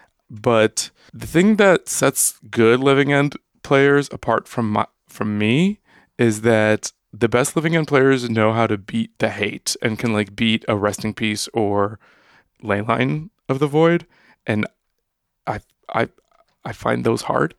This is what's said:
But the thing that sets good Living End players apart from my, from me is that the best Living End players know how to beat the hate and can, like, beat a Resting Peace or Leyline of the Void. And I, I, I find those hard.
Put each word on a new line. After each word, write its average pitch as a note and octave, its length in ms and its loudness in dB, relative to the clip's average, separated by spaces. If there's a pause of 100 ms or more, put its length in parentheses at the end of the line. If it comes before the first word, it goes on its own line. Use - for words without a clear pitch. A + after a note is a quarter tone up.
(280)
But A2 640 0 (240)
the A2+ 140 -14
thing G3 300 2
that G3 300 4
sets - 520 -2 (100)
good A#2 300 4
Living C#3 340 2
End C#3+ 220 0 (260)
players C#3+ 500 2
apart A#2 360 -4
from A2+ 240 -4
my, G#2+ 160 -2 (200)
from G#2+ 300 -6
me C#3+ 420 0 (380)
is A2 240 0
that G#2+ 500 2 (220)
the A2+ 160 0
best B2 260 0
Living E3 200 0
End D#3+ 120 0
players C3+ 440 2
know A2 200 2
how A2+ 140 0
to G#2+ 140 -2
beat A2+ 400 -6
the A2 100 0
hate - 540 -6
and A2 160 -2
can, A#2+ 120 -2
like, G#2 240 -2
beat A2+ 320 0
a A2+ 80 0
Resting G#2 380 -2
Peace G#2+ 400 -4
or G2+ 460 -2 (640)
Leyline A#2+ 640 -2 (180)
of C3+ 120 -4
the D3 80 0
Void. E3 400 0 (400)
And G#2+ 180 -2 (800)
I, G#2+ 140 -8 (340)
I, A#2+ 160 -2 (560)
I A#2 80 -10
find A#2+ 300 -4
those A#2 200 -2
hard. C#3+ 360 -2